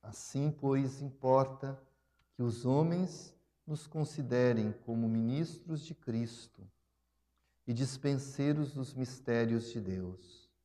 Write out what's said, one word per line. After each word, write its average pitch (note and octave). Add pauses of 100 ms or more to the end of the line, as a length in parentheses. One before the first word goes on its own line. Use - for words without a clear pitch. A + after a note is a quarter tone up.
Assim, C#3
pois, C3+
importa C3+ (540)
que B2+
os A#2+
homens E3 (320)
nos D3+
considerem B2 (140)
como A#2
ministros D3
de D#3+
Cristo - (960)
e B2
dispenseiros C#3
dos C3
mistérios A#2
de A2+
Deus. F#2 (140)